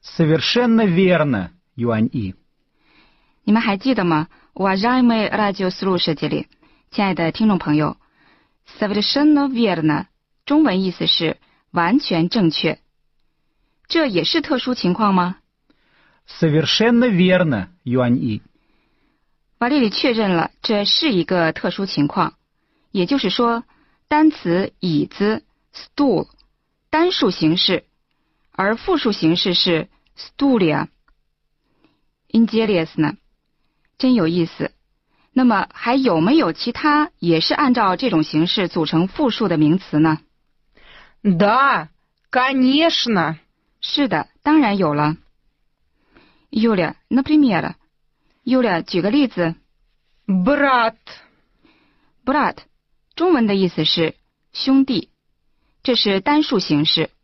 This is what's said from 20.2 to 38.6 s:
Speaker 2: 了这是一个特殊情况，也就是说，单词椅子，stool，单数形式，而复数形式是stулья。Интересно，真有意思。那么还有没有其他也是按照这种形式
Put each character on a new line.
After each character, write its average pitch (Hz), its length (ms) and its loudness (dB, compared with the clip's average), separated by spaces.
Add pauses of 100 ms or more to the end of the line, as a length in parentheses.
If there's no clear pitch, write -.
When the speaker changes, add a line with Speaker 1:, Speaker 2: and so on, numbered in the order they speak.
Speaker 2:
了 170 220 0 (100)
这 208 220 -2
是 294 280 -2
一 175 120 0
个 165 280 0
特 - 180 -6
殊 196 160 -6
情 147 200 -2
况， 156 280 -4 (580)
也 180 140 -2
就 277 120 -2
是 208 120 -2
说， 233 340 -2 (420)
单 302 240 4
词 185 480 -4
椅 151 280 -2
子， 214 360 -4 (300)
stool， 208 560 -2 (640)
单 339 200 2
数 262 200 0
形 165 260 0
式， 185 280 -2 (680)
而 208 240 -2
复 359 220 -2
数 233 120 -2
形 170 260 0
式 175 180 -2
是 170 340 0 (280)
stулья。 190 720 0 (1400)
Интересно， 208 840 0 (800)
真 254 180 2
有 175 140 2
意 170 160 0
思。 - 280 -8 (600)
那 262 120 2
么 214 280 2
还 - 220 -4
有 240 260 2
没 220 160 2
有 214 160 2
其 - 200 -6
他 302 460 0
也 165 220 2
是 - 140 -2
按 269 180 2
照 202 240 0
这 240 140 -2
种 160 120 0
形 156 240 0
式 180 220 -2